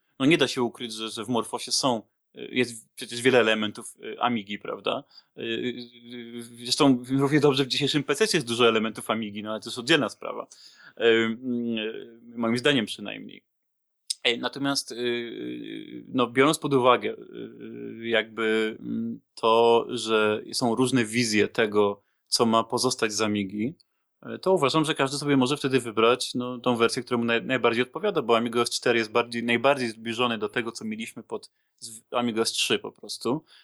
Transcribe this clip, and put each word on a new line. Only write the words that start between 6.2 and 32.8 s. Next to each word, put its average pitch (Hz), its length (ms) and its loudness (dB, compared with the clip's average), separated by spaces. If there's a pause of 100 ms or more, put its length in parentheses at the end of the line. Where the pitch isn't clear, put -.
y, 120 40 -12 (220)
zresztą 123 460 2
równie 139 300 2
dobrze 139 240 4
w 123 40 -6
dzisiejszym 143 340 -2
P 147 120 -2
C 214 120 0
C 208 100 0
jest 139 100 0
dużo 117 220 4
elementów 110 420 0
Amigi, 107 320 -4
no 107 80 -8
ale 110 100 -6
to 117 80 -14
jest 117 100 -10
oddzielna 127 300 2
sprawa. - 380 -10 (540)
Y, - 40 -2
y, 113 340 4 (1000)
moim 117 220 0
zdaniem 127 280 2
przynajmniej. 104 560 -12 (800)
E, 120 140 2
natomiast, 135 560 -4
y, 113 40 -12
y, 120 1120 -8
no, 127 180 2
biorąc 135 320 4
pod 143 160 -2
uwagę, 120 360 4
y, 110 60 -10 (840)
y, 117 60 -6
jakby, 110 720 0
mm, 117 400 -6 (140)
to, 117 540 6
że 110 540 0 (100)
są 117 220 0
różne 123 300 2
wizje 107 440 2
tego, 101 540 2 (240)
co - 200 2
ma 113 180 4
pozostać 117 480 -2
z 104 80 -4
Amigi, 104 540 -2 (480)
e, 117 160 -12
to 185 140 2
uważam, 156 320 4
że 156 100 -2
każdy 139 240 -2
sobie 143 180 2
może 131 200 4
wtedy 135 240 0
wybrać, 117 540 2
no, 123 240 -6
tą 120 180 0
wersję, 117 260 2
która 123 160 -2
mu 117 60 0
naj-, 117 200 0
najbardziej 120 380 2
odpowiada, 165 400 -2
bo 117 140 4
Amiga 117 240 0
S 117 100 0
cztery 117 280 0
jest 107 140 -2
bardziej, 120 300 0
najbardziej 120 460 2
zbliżony 113 500 -2
do 104 100 -4
tego, 117 240 -4
co - 120 -14
mieliśmy 110 380 -10
pod - 280 -14 (280)
z-, 113 320 -18
Amiga 120 320 0
S - 100 0
trzy - 260 0
po 107 140 -8